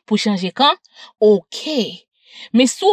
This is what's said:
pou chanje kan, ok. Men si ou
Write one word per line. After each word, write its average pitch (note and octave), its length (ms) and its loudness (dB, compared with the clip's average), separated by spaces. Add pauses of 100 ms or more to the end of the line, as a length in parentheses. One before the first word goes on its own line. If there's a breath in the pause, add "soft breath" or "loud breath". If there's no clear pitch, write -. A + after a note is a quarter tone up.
pou G#3+ 80 -2
chanje F#3+ 400 -4
kan, D4 240 0 (400 loud breath)
ok. G#3+ 480 0 (840 loud breath)
Men B3 160 4
si - 160 -8
ou G4+ 100 4